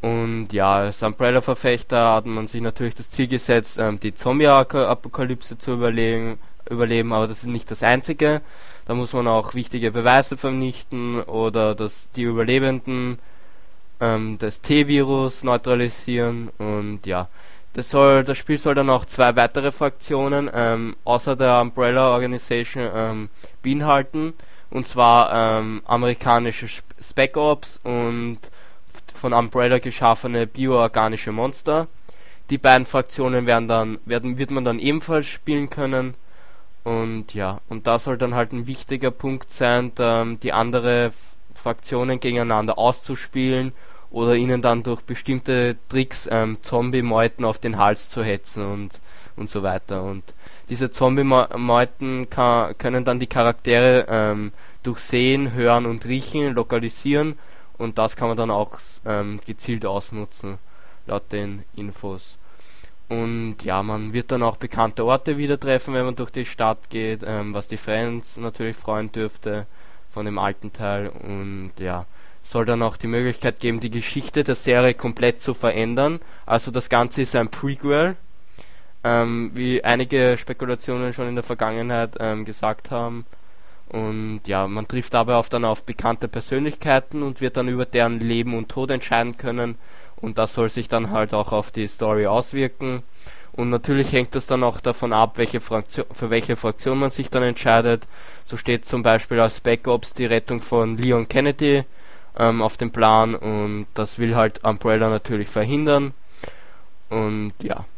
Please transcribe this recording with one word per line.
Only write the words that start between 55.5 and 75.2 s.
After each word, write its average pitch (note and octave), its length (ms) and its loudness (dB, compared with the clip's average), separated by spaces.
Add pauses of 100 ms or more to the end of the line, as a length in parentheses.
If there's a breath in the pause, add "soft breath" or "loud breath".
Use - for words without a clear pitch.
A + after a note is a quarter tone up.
Hören A#2+ 340 4
und A2+ 180 -4
Riechen C3+ 500 -2
lokalisieren C3 840 0 (400 soft breath)
und A2+ 200 -4
das A2 180 2
kann A#2+ 120 0
man A2+ 80 0
dann A#2 140 0
auch, G#2 280 0 (280)
ähm, G#2 400 -2
gezielt A2+ 400 -4
ausnutzen, G2 720 -6 (480 soft breath)
laut - 260 -6
den G#2 320 -6 (100)
Infos. G2 600 -8 (720 soft breath)
Und A2+ 540 -4
ja, G2 200 -2
man G#2+ 300 -4
wird A#2+ 200 -4
dann B2 100 0
auch A2+ 140 0
bekannte A2+ 480 -2
Orte C3 320 2
wieder C#3+ 240 0
treffen, C3+ 340 0
wenn B2+ 100 0
man B2+ 120 -4
durch B2 140 -6
die B2+ 160 -6
Stadt - 440 -2
geht, A2 360 -4
ähm, G#2 280 -4
was G2+ 140 -6
die A2 80 -6
Fans A#2 640 -4
natürlich A2+ 380 -4
freuen G#2+ 360 -4
dürfte G#2+ 540 -4 (440 soft breath)
von G#2+ 140 -6
dem G#2 140 -4
alten G2+ 340 -4
Teil. G2+ 360 -4
Und G2 720 -8
ja, F2+ 280 -4 (360 soft breath)
soll A#2 220 0
dann A#2 180 2
auch A2+ 140 0
die - 120 -6
Möglichkeit A#2+ 520 0
geben, A#2 200 0
die A2+ 100 -4
Geschichte A#2+ 540 -2
der C3 120 0
Serie B2 380 6
komplett A#2+ 480 0